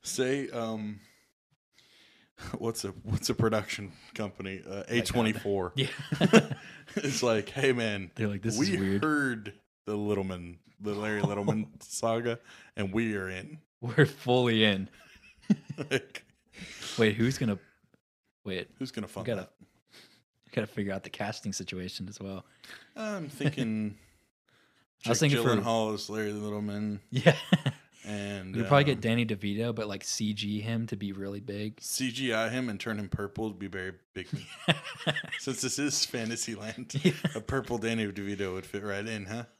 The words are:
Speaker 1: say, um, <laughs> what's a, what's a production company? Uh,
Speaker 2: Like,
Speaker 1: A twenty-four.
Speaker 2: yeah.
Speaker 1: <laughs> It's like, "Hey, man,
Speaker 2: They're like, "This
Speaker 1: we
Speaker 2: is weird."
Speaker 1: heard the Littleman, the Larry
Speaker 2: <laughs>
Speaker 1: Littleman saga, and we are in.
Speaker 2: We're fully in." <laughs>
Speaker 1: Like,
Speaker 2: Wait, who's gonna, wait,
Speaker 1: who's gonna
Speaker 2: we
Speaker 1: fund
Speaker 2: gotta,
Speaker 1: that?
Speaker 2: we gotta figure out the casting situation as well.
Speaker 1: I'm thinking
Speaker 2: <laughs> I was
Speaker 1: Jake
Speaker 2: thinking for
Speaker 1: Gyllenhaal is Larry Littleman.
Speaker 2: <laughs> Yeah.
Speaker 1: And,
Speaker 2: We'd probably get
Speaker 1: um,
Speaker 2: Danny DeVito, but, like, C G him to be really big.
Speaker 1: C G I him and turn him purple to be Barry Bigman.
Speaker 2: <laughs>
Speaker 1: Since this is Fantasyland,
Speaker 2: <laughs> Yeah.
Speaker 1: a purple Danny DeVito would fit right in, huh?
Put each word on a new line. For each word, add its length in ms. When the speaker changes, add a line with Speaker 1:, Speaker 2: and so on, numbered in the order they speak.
Speaker 1:
say, 480
um, 500
<laughs> 800
what's 280
a, 40
what's 260
a 60
production 560
company? 520
Uh, 120
Speaker 2:
Like, 120
Speaker 1:
A 120
twenty-four. 760
Speaker 2:
yeah. 120
Speaker 1:
<laughs> 340
It's 260
like, 260
"Hey, 220
man, 420
Speaker 2:
They're 140
like, 160
"This 160
Speaker 1:
we 140
Speaker 2:
is 60
weird." 240
Speaker 1:
heard 500
the 100
Littleman, 600
the 140
Larry 280
Speaker 2:
<laughs> 20
Speaker 1:
Littleman 440
saga, 560
and 180
we 220
are 140
in. 280
Speaker 2:
We're 240
fully 580
in." 260
<laughs> 400
Speaker 1:
Like, 340
Speaker 2:
Wait, 160
who's 240
gonna, 180
wait, 220
Speaker 1:
who's 140
gonna 160
Speaker 2:
we 60
Speaker 1:
fund 120
Speaker 2:
gotta, 160
Speaker 1:
that? 100
Speaker 2:
we 80
gotta 140
figure 260
out 100
the 60
casting 440
situation 560
as 100
well. 260
Speaker 1:
I'm 340
thinking 680
Speaker 2:
<laughs> 560
I 40
was 100
Speaker 1:
Jake 120
Speaker 2:
thinking 160
for 80
Speaker 1:
Gyllenhaal 400
is 140
Larry 240
Littleman. 720
Speaker 2:
<laughs> 60
Yeah. 240
Speaker 1:
And, 480
Speaker 2:
We'd 140
probably 160
get 120
Speaker 1:
um, 40
Speaker 2:
Danny 260
DeVito, 480
but, 140
like, 160
C 300
G 260
him 280
to 100
be 160
really 260
big. 400
Speaker 1:
C 320
G 220
I 160
him 180
and 100
turn 220
him 80
purple 420
to 60
be 140
Barry 240
Bigman. 300
Speaker 2:
<laughs> 720
Speaker 1:
Since 220
this 180
is 240
Fantasyland, 960
Speaker 2:
<laughs> 20
Yeah. 120
Speaker 1:
a 60
purple 380
Danny 340
DeVito 440
would 100
fit 180
right 240
in, 200
huh? 180